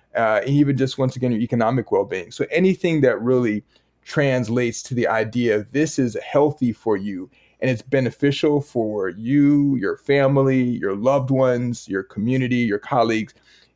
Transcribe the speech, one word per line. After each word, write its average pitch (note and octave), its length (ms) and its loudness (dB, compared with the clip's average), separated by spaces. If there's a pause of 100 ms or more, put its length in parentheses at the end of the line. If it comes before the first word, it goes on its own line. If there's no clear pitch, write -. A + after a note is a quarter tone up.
(160)
uh, A2 260 2
and B2+ 80 -4
even C#3+ 260 2
just, C3 220 -2
once C3 160 0
again, B2 160 -2
your A2 100 0
economic A#2+ 520 -2
well-being. F#2+ 400 -2
So - 180 -6
anything E3+ 520 2
that A2+ 200 2
really A#2+ 400 0 (400)
translates B2 800 -2
to B2 140 -8
the A#2+ 100 0
idea A2 480 0
of G#2 160 -2
this D3+ 260 -2
is A#2 280 0
healthy C#3 480 0
for A2 240 -2
you F#2+ 340 -8 (300)
and C3 100 0
it's A#2+ 120 -4
beneficial C#3 760 0
for G#2+ 500 -4
you, C#3+ 680 2
your F#2+ 200 -2
family, C#3 640 2
your A#2 360 -2
loved B2+ 340 0
ones, B2 560 0
your F#2+ 160 -4
community, B2 540 -2
your G#2+ 240 0
colleagues A2+ 520 0 (440)